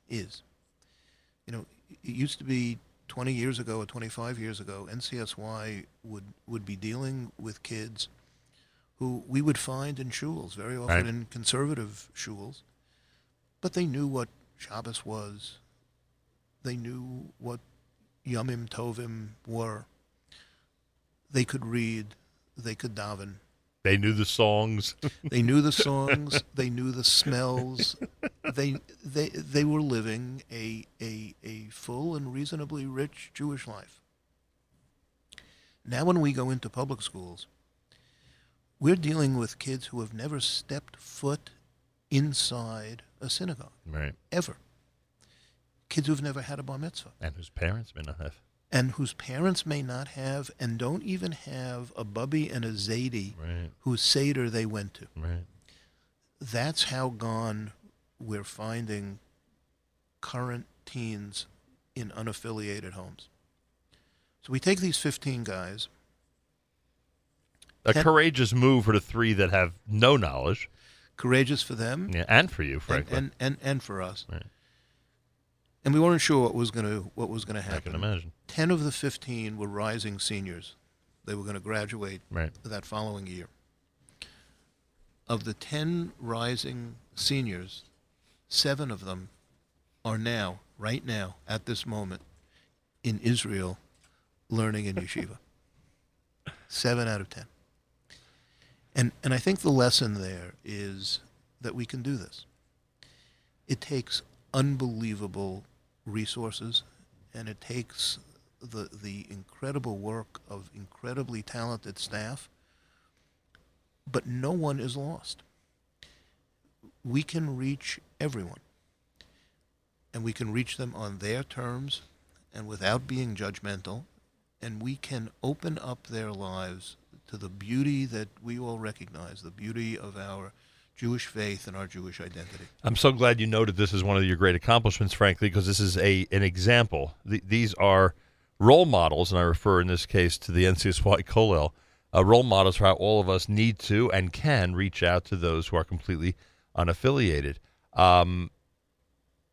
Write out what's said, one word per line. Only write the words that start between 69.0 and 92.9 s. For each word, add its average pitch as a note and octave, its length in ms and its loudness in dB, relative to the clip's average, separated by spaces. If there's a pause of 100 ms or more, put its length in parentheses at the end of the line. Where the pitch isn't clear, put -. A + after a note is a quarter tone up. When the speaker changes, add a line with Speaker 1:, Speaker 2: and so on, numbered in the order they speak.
Speaker 2:
three A2+ 340 2
that F#2+ 160 6
have F2+ 240 4 (120)
no A2+ 300 8
knowledge. D2+ 540 0 (460)
Speaker 1:
Courageous C3 460 4
for - 120 -6
them. B2+ 380 -4
Speaker 2:
Yeah, E2+ 160 0
and D#3 220 8
for - 120 -4
you, C#2 120 -2
Speaker 1:
And, D2 80 -4
Speaker 2:
frankly. D#2 340 0
Speaker 1:
and, C3+ 220 -2
and, C3+ 240 -2
and C3+ 200 -2
for G2 200 -6
us. F#2 280 -8
Speaker 2:
Right. E2 120 -8 (1400)
Speaker 1:
And C3+ 80 4
we D3+ 80 6
weren't E3+ 220 6
sure C#3+ 200 6
what A#2 120 2
was A#2+ 160 0
gonna, G#2+ 340 -2 (100)
what A#2 140 -4
was G#2+ 160 -6
gonna G#2+ 160 -6
Speaker 2:
I - 20 -10
can F#2 100 -6
Speaker 1:
happen. D#2+ 220 -6
Speaker 2:
imagine. F2 380 -4 (160)
Speaker 1:
Ten D#3+ 220 0
of E3 140 2
the C#3+ 80 0
fifteen A#2 640 -6
were G2+ 100 -4
rising G#2 500 -4
seniors. F#2+ 560 -6 (500)
They G#2 100 -8
were G2+ 100 -8
gonna G2+ 160 -8
graduate G#2 720 -6
Speaker 2:
Right. D#2+ 220 -4 (120)
Speaker 1:
that G#2+ 220 -8
following G#2+ 400 -8
year. F2+ 220 -12 (1800)
Of G#2+ 160 -2
the A2 100 -6
ten E3 640 -4
rising A#2+ 800 -6 (180)
seniors, G#2 680 -4 (680)
seven C#3 420 0
of F#2+ 140 -8
them F#2 240 -10 (760)
are A2 140 -2
now, G#2+ 420 -2 (180)
right A2+ 260 -4
now, G#2+ 320 -6 (120)
at G#2+ 180 -6
this A2+ 200 -6
moment, G#2 340 -8 (800)